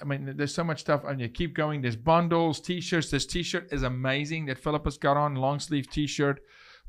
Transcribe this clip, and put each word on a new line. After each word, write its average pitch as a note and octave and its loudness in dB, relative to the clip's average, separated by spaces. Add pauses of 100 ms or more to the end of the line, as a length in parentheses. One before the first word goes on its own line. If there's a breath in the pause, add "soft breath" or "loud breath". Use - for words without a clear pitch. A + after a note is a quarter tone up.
I D3+ -12
mean, C#3 -4
there's D3 -2
so E3+ -2
much D#3 -2
stuff. D3 2
And C#3 -4
you A#2 -2
keep D#3+ -4
going. D3+ -2
There's A#2+ 0
bundles, E3 4
T-shirts. F3 -2
This C#3 0
T-shirt F3 -4
is C#3 -2
amazing C#3 -2
that C3 -4
Philippa's D3+ -2
got C#3+ 4
on, D3 2
long C3+ 2
sleeve C#3+ -2
T-shirt, C#3 0 (480 soft breath)